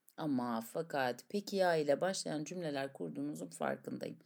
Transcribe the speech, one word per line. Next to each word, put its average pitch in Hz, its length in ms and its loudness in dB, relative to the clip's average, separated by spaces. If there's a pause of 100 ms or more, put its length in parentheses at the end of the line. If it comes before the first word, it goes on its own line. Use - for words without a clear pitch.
(180)
Ama 123 440 2
fakat, 135 680 0
peki 202 260 -2
ya 180 200 6
ile 143 260 4
başlayan 165 420 0
cümleler 147 500 -2
kurduğunuzun 160 540 -6
farkındayım. - 800 -4